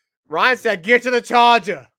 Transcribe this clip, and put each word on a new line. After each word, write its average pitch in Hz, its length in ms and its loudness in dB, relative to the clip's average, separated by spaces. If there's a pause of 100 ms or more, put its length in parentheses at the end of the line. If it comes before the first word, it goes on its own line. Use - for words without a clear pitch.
(280)
Ryan 202 280 -2
said, 214 260 -4
Get 240 220 0
to 247 60 -6
the 247 100 0
charger. 233 680 0 (100)